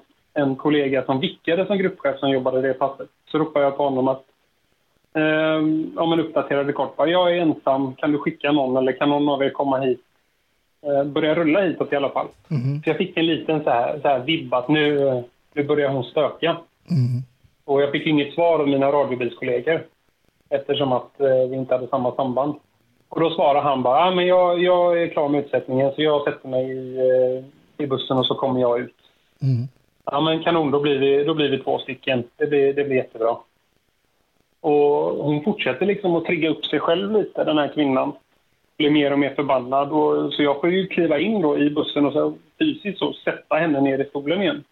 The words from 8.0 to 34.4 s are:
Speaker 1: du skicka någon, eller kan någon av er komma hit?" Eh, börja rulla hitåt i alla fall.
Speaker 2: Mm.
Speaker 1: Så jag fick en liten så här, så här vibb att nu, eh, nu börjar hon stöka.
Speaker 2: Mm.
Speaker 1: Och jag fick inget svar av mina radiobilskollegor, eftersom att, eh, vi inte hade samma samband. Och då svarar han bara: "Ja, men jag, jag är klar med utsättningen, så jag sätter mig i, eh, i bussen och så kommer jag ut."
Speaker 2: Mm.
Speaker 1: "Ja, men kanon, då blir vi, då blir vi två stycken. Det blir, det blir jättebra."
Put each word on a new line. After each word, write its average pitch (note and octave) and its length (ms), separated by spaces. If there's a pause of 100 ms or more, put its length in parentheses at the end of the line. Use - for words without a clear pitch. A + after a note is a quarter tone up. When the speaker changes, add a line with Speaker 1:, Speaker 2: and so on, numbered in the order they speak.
Speaker 1:
du D3 60
skicka D3 340
någon, C3 240
eller C3 160
kan C#3+ 160
någon C#3+ 200
av C#3 140
er C3+ 80
komma C3+ 280
hit?" B2+ 220 (840)
Eh, C#3+ 180
börja D3+ 300
rulla E3+ 260
hitåt C#3+ 320
i C#3+ 40
alla C#3 140
fall. C#3 160 (240)
Speaker 2:
Mm. C#3+ 320
Speaker 1:
Så D#3+ 80
jag D3+ 60
fick F#3 200
en E3 100
liten D#3 380
så D3+ 60
här, C3 320
så D3 60
här C3+ 100
vibb C3 360
att B2 140
nu, D3 400
eh, B2+ 120 (320)
nu D3 120
börjar D3 260
hon C3 140
stöka. D3+ 460 (400)
Speaker 2:
Mm. B2+ 320 (420)
Speaker 1:
Och C#3 180
jag C#3+ 100
fick D#3 140
inget D3 280
svar E3+ 240
av C#3+ 100
mina C#3 240
radiobilskollegor, B2 880 (680)
eftersom C#3 440
att, - 280
eh, C3 300
vi C3 60
inte B2+ 180
hade B2+ 140
samma B2+ 280
samband. C3 380 (540)
Och - 120
då E3 100
svarar C#3+ 320
han C3+ 200
bara: C3+ 220
"Ja, F#3 100
men F3+ 120
jag, F3+ 360
jag F3 400
är E3 60
klar D#3 200
med C#3+ 160
utsättningen, C3 500
så D3 80
jag D3 220
sätter C#3+ 240
mig C3 220
i, C3 280
eh, B2+ 460 (400)
i - 20
bussen C3 320
och B2+ 80
så D3 80
kommer C3 260
jag A#2+ 200
ut." B2 140 (480)
Speaker 2:
Mm. C3 260 (360)
Speaker 1:
"Ja, C#3+ 160
men D#3+ 220
kanon, E3 280
då C#3+ 100
blir C#3+ 180
vi, C#3 260
då D#3+ 100
blir D3 160
vi C3+ 80
två C3+ 200
stycken. B2+ 460 (120)
Det D3+ 100
blir, C#3 280
det C#3+ 100
blir C3+ 120
jättebra." A2+ 400 (1200)